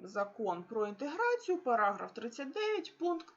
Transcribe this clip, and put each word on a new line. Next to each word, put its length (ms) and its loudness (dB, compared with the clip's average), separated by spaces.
закон 600 -2
про 240 0
інтеграцію, 680 0
параграф 540 2
тридцять 400 -8
дев'ять, 460 -2
пункт 400 -2